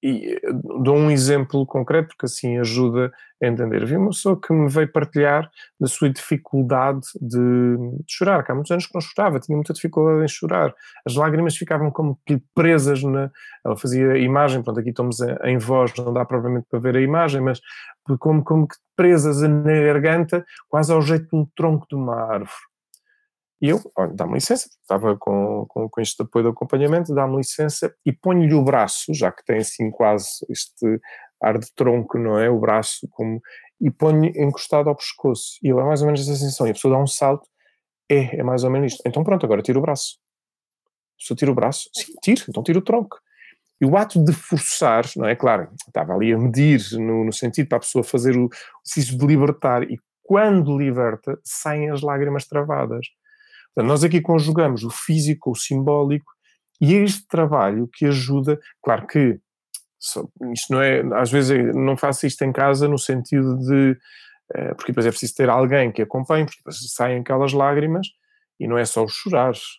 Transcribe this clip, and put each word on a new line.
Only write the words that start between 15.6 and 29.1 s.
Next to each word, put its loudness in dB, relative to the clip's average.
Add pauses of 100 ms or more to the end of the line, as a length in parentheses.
não -4
dá 0
propriamente -2
para -2
ver 0
a 4
imagem, 2
mas -2 (600)
como, 2
como 2
que -12 (200)
presas 4
na 4
garganta, 2 (240)
quase 2
ao 4
jeito 0
de -2
um 2
tronco 0
de -8
uma -4
árvore. -6 (920)
E 2
eu, 0 (160)
olha, -2
dá-me -4
licença, -2 (120)
estava 0
com, -2
com, -6
com -6
este -6
apoio 0
de 2
acompanhamento, -2
dá-me 0
licença -4 (120)
e 0
ponho-lhe 2
o 4
braço, 0